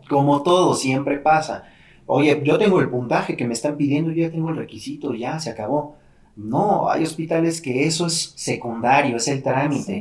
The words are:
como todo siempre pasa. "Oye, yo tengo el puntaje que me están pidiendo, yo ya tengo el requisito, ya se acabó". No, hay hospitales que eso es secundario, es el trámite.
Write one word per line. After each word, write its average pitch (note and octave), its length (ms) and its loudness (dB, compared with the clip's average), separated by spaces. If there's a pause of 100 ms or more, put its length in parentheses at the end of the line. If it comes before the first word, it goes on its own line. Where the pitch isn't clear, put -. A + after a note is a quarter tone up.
como C#3+ 320 4
todo F3 320 4
siempre C3+ 460 0
pasa. D3+ 460 2 (420)
"Oye, D3 360 4
yo D3 140 4
tengo G3 240 4
el B2+ 80 0
puntaje B2 480 -2
que B2+ 80 -2
me A#2+ 80 -2
están D3 240 -4
pidiendo, D3 340 0
yo E3 160 0
ya E3 40 -8
tengo D#3+ 180 -2
el D#3+ 80 -4
requisito, A#2+ 560 -8
ya D#3 260 -6
se D#3+ 120 -6
acabó". C3+ 460 -4 (380)
No, D#3 540 0
hay D#3+ 140 0
hospitales E3 580 -2
que C3 240 0
eso E3 220 0
es - 280 -4
secundario, A#2+ 840 0
es A#2 100 -4
el C3+ 160 -2
trámite. C#3 580 -2